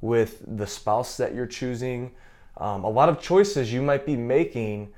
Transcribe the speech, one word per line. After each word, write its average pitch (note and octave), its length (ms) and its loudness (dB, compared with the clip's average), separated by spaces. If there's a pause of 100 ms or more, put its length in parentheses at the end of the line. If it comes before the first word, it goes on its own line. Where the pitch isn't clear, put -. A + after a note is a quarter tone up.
with A2+ 420 2 (140)
the G2+ 100 -4
spouse - 500 -2
that - 160 -2
you're B2 140 -4
choosing. B2 640 -6 (460)
Um, G2 260 -4
a G2+ 60 0
lot C3 200 6
of D#3 120 0
choices F3+ 520 2
you B2+ 80 0
might C#3 240 0
be D3+ 100 0
making A#2 840 0